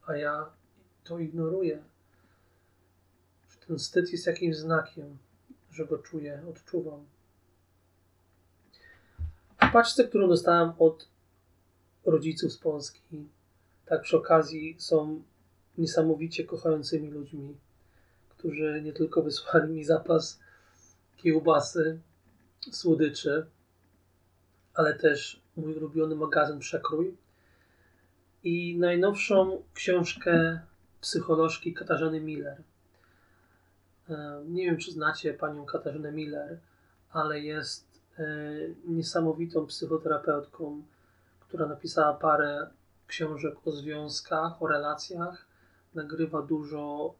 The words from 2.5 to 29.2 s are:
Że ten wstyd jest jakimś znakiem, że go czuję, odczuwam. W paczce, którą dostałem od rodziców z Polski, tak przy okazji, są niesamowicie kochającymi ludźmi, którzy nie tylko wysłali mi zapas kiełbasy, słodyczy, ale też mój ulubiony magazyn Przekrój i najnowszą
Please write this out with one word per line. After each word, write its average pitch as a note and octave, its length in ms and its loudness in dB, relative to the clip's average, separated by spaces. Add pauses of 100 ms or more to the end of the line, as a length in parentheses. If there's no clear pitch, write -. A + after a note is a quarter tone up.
Że - 180 -20
ten D#3+ 100 -6
wstyd F3+ 340 0
jest E3+ 160 -4
jakimś E3 300 0
znakiem, D#3 600 -4 (540)
że D#3 140 -8
go D#3 120 -4
czuję, D3 520 -10
odczuwam. D3+ 560 -8 (2500)
W - 160 6
paczce, A#3 300 6
którą G3+ 240 4
dostałem E3+ 520 6
od D#3+ 280 6 (1000)
rodziców D#3+ 460 0
z - 60 -14
Polski, D3+ 720 -8 (580)
tak D#3+ 160 0
przy - 160 2
okazji, D#3+ 600 2
są D#3 460 0 (540)
niesamowicie D#3+ 640 0
kochającymi D#3 680 -2
ludźmi, C#3+ 440 -12 (720)
którzy D3+ 540 -4
nie D3+ 100 -8
tylko D#3+ 280 2
wysłali D#3 520 2
mi D#3 100 -6
zapas D#3+ 560 2 (800)
kiełbasy, D#3+ 840 2 (720)
słodyczy, D#3 720 2 (1300)
ale D#3 200 2
też D3 480 0 (160)
mój D#3 200 -6
ulubiony D#3 380 -2
magazyn D3+ 440 0
Przekrój E3 580 -4 (1300)
i F3 360 -2
najnowszą F#3+ 840 4 (100)